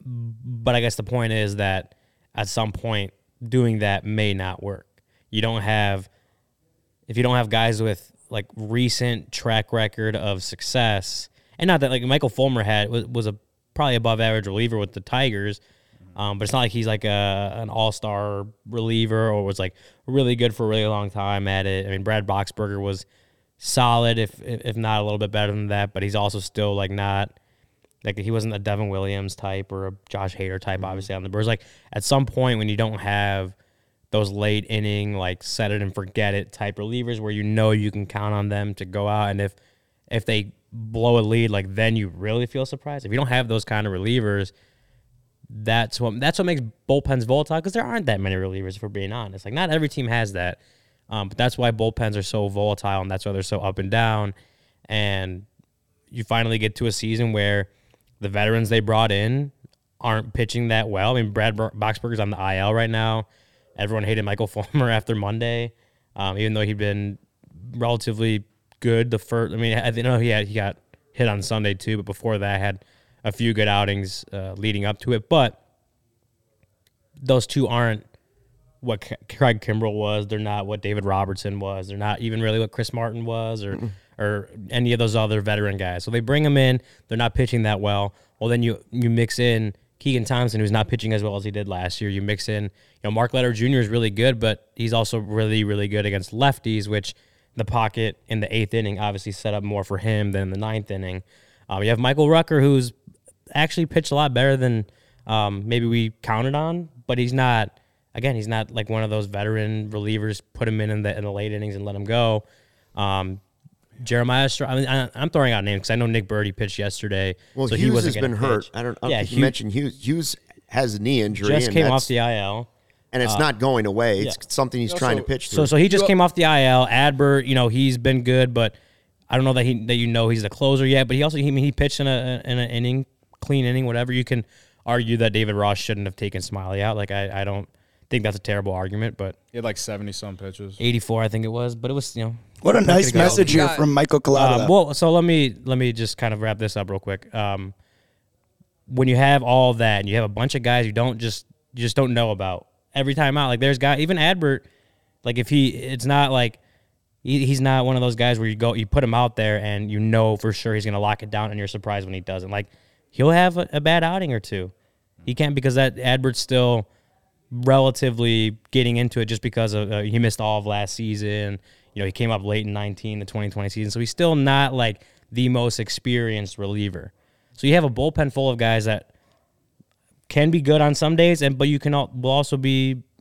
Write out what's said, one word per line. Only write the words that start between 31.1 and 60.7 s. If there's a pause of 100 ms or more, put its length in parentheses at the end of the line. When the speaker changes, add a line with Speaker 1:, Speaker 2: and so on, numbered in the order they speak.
Speaker 1:
on
the
Brewers.
Like, (320)
at
some
point
when
you
don't
have (540)
those
late
inning,
like,
set
it
and
forget
it
type
relievers
where
you
know
you
can
count
on
them
to
go
out,
and
if, (540)
if
they (220)
blow
a
lead,
like,
then
you
really
feel
surprised.
If
you
don't
have
those
kind
of
relievers, (1000)
that's
what,
that's
what
makes (260)
bullpens
volatile,
'cause
there
aren't
that
many
relievers,
if
we're
being
honest.
Like,
not
every
team
has
that, (500)
um,
but
that's
why
bullpens
are
so
volatile,
and
that's
why
they're
so
up
and
down. (520)
And (640)
you
finally
get
to
a
season
where (520)
the
veterans
they
brought
in (480)
aren't
pitching
that